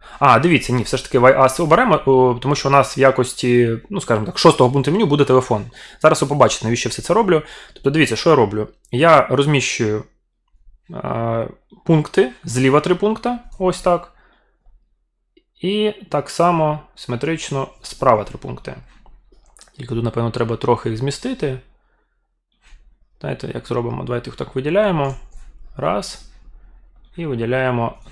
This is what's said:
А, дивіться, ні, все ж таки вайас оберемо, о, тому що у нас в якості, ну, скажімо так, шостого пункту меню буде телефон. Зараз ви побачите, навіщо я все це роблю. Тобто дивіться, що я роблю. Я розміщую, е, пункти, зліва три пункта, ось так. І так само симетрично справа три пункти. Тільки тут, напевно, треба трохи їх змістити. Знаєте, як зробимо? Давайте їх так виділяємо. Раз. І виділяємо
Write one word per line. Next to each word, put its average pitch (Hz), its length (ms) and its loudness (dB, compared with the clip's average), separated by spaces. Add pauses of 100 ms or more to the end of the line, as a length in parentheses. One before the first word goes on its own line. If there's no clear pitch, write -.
(180)
А, 139 200 6
дивіться, 143 340 2
ні, 123 100 0
все - 140 -4
ж - 80 -8
таки - 140 0
вайас 131 420 4
оберемо, 170 460 2
о, 127 360 4
тому 143 120 -2
що - 140 -4
у 139 40 0
нас 139 260 2
в - 20 0
якості, 120 800 2 (120)
ну, 202 100 -6
скажімо 107 260 -2
так, - 120 -8
шостого 135 320 6
пункту 139 220 0
меню 208 140 0
буде 147 180 2
телефон. 127 400 0 (380)
Зараз 156 200 4
ви 139 60 0
побачите, 135 360 2
навіщо 117 240 -2
я - 20 -8
все - 120 -8
це 170 120 -2
роблю. 190 280 2 (320)
Тобто - 160 -4
дивіться, 143 260 2
що - 140 2
я 151 60 6
роблю. 107 320 0 (220)
Я 147 400 6
розміщую, 127 760 0 (840)
е, 117 580 -6 (380)
пункти, 170 460 2 (120)
зліва 131 360 2
три 180 140 0
пункта, 220 440 -2 (200)
ось 185 220 -2
так. 175 320 -2 (1500)
І 208 320 -2 (180)
так 143 200 -4
само 160 500 0 (140)
симетрично 143 720 -6 (140)
справа 107 420 0
три - 140 -14
пункти. 123 360 -14 (1000)
Тільки 123 180 -10
тут, 117 100 -4
напевно, 117 260 -4
треба 113 260 -4
трохи 120 320 0
їх 110 100 -6
змістити. 139 600 -6 (1600)
Знаєте, 139 340 -10
як 120 120 -12
зробимо? 120 380 -6
Давайте 123 260 -6
їх - 60 -16
так - 180 -10
виділяємо. 151 600 -2 (640)
Раз. - 520 -6 (880)
І 170 100 -8
виділяємо 120 680 -2 (180)